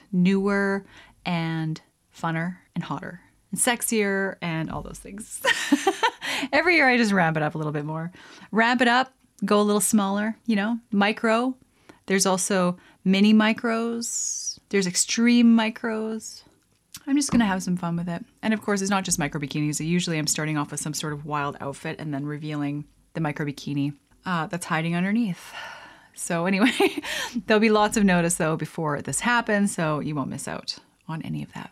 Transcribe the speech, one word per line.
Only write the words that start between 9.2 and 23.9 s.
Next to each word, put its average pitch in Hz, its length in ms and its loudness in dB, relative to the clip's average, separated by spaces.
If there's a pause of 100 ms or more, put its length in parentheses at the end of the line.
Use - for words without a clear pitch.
go 208 160 4
a 208 40 4
little 208 180 2
smaller, 208 640 0
you 226 100 0
know, 220 240 -2 (120)
micro. 220 640 2 (500)
There's 196 200 2
also 185 520 2 (260)
mini 196 300 6
micros. 226 1300 0 (100)
There's 196 180 2
extreme 233 680 6
micros. 220 880 -4 (640)
I'm 277 80 2
just 285 160 2
gonna 240 140 4
have 190 180 -2
some 180 140 -2
fun 170 180 -4
with 175 140 -4
it. 170 160 -8 (160)
And 220 120 0
of 214 80 -4
course, 202 200 0
it's 196 100 -2
not 196 120 0
just 180 160 -2
micro 147 200 -2
bikinis. 151 440 -4
Usually 175 340 0
I'm 151 100 -2
starting 156 300 -2
off 147 140 -4
with 147 80 -8
some 151 140 -6
sort 151 200 -6
of 147 120 -10
wild 147 340 -4
outfit 139 400 -8
and 156 140 -6
then 139 120 -4
revealing 147 600 -6 (280)
the 165 80 -4
micro 151 240 -2
bikini, 143 480 -4 (320)